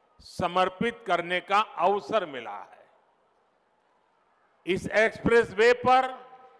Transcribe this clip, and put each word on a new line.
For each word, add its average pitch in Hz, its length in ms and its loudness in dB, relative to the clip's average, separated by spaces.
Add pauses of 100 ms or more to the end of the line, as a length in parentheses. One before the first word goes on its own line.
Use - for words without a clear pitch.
(220)
समर्पित 185 840 -2
करने 175 320 -2
का 196 200 0
अवसर 202 680 -2
मिला 113 340 -12
है। - 260 -20 (1800)
इस 180 220 -4
एक्सप्रेसवे 220 840 2
पर 254 520 2 (340)